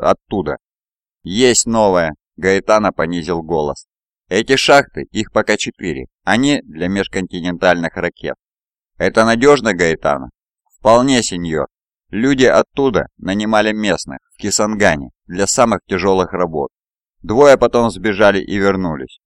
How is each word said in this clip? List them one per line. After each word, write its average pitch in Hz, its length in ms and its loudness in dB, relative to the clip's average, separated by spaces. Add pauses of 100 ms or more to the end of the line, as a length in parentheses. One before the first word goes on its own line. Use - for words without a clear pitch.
оттуда?» 90 560 -2 (680)
«Есть 117 420 2
новое», 95 500 2 (240)
Гаэтано 98 520 2
понизил 82 520 -4
голос. 78 420 -6 (440)
«Эти 113 260 0
шахты, 139 560 2
их 104 200 -6
пока 107 260 0
четыре, 80 480 -8 (180)
они 131 400 0
для 82 240 -8
межконтинентальных 90 1080 -2
ракет». 82 400 -8 (640)
«Это 98 280 0
надежно, 117 480 2
Гаэтано?» 78 560 -2 (480)
«Вполне, 123 440 4
сеньор. 80 460 -4 (420)
Люди 131 360 0
оттуда 107 600 0 (100)
нанимали 107 560 -2
местных, 95 460 -4 (140)
в - 80 -20
Кисангане, 98 680 -2 (180)
для 92 200 -4
самых 113 380 0
тяжелых 92 460 0
работ. 80 380 -4 (520)
Двое 131 360 6
потом 120 340 2
сбежали 101 500 2
и - 160 -6
вернулись, 95 680 -2